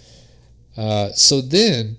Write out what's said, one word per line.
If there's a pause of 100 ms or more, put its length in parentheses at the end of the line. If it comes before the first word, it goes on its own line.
(760)
Uh,
so
then,